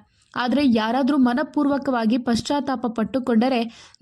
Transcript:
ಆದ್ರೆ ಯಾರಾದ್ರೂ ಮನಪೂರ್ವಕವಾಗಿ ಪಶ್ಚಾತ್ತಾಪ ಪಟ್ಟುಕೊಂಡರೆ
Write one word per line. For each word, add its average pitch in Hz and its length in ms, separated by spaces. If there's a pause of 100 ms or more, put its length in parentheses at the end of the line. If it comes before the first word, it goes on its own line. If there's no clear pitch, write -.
(360)
ಆದ್ರೆ 247 320
ಯಾರಾದ್ರೂ 240 500
ಮನಪೂರ್ವಕವಾಗಿ 269 1000
ಪಶ್ಚಾತ್ತಾಪ 254 680
ಪಟ್ಟುಕೊಂಡರೆ 233 1080 (100)